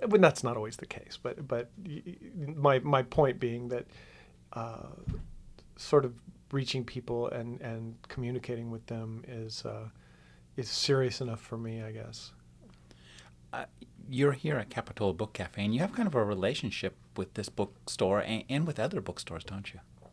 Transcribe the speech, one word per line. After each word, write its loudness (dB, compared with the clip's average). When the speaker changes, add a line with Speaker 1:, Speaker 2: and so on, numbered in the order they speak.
Speaker 1:
but 10
that's 8
not 0
always -4
the -10
case. -12
But, -6
but -2
y-, -8
y-, -8
my, 8
my 4
point 4
being -2
that, -4
uh, -8
sort 6
of -2
reaching -2
people -4
and, -6
and -8
communicating -4
with -10
them -6
is, -10
uh, -8
is -6
serious 2
enough -4
for -10
me, -6
I -8
guess. -12
Speaker 2:
Uh, -8
you're 4
here 0
at -4
Capitola 0
Book -4
Cafe, -4
and 2
you 2
have 0
kind 2
of 0
a 6
relationship 0
with -4
this -6
bookstore 0
and, -2
and 2
with -4
other 0
bookstores, -8
don't -10
you? -16